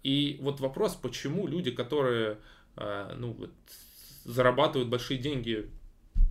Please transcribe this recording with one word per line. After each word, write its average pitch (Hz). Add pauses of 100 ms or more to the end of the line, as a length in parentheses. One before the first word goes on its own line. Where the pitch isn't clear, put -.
И 139
вот 139
вопрос, 156
почему 143
люди, 143
которые, 120 (380)
а, 101
ну, 120
вот, 101 (760)
зарабатывают 127
большие 123
деньги, 117 (600)